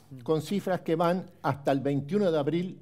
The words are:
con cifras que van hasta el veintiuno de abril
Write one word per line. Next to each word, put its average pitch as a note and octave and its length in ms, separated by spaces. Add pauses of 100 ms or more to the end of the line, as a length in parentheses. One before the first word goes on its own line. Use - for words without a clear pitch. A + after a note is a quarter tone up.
(240)
con D#3 180
cifras F#3 400
que E3 160
van F3 340 (100)
hasta C#3 300
el C#3 80
veintiuno C#3+ 520
de D#3+ 60
abril E3 440